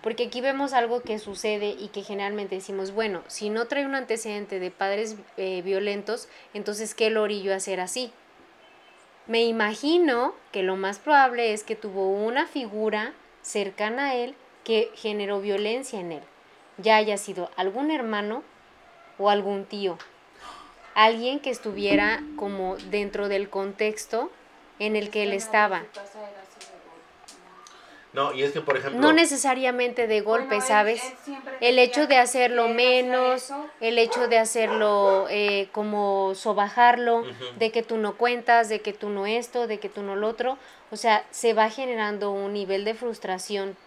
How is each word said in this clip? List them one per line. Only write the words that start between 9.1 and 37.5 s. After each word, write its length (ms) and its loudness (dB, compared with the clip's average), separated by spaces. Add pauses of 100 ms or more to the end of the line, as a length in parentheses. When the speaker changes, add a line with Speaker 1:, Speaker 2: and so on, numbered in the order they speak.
Speaker 1:
Me 160 2
imagino 920 2 (200)
que 100 -2
lo 140 0
más 220 -4
probable 540 4
es 100 -6
que 120 -6
tuvo 360 -4
una 360 -2
figura 680 -4 (280)
cercana 720 -4
a 40 -2
él 200 -4 (280)
que 320 2
generó 460 -4
violencia 580 -2
en 140 -8
él, 100 -12 (540)
ya 180 4
haya 220 2
sido 400 -8
algún 340 -2
hermano 500 -4 (760)
o 120 2
algún 360 0
tío, 320 -4 (1000)
alguien 440 4
que 100 -6
estuviera 760 0 (140)
como 400 -6
dentro 520 -6
del 200 -2
contexto 840 -4 (480)
en 160 -2
el 140 -2
que 140 -2
él 100 -2
Speaker 2:
Es 120 -4
que 60 -8
nadie 240 4
Speaker 1:
estaba. 40 -4
Speaker 2:
en 60 -10
su 80 -20
casa 260 -16
era 220 -16
así 180 -20
de 180 -20 (120)
golpe, 440 -20 (800)
¿no? 160 0
Speaker 3:
No, 40 -6
y 100 0
es 80 0
que, 100 -4
por 160 0
ejemplo, 240 -4
Speaker 1:
No 120 8
necesariamente 960 2
de 140 2
golpe, 260 2
Speaker 2:
Bueno, 160 2
él, 40 -2
Speaker 1:
¿sabes? 360 4
Speaker 2:
él 100 -8 (100)
siempre 380 -12
Speaker 1:
El 140 6
Speaker 2:
decía 80 10
Speaker 1:
hecho 240 4
de 100 8
hacerlo 480 4
Speaker 2:
que 60 2
él 80 0
hacía 320 6
Speaker 1:
menos, 320 2
Speaker 2:
eso. 260 -10 (120)
Speaker 1:
el 160 2
hecho 300 4
de 120 6
hacerlo, 880 4
eh, 420 0
como 640 -2
sobajarlo, 840 4
Speaker 3:
Ujú. 100 -6 (280)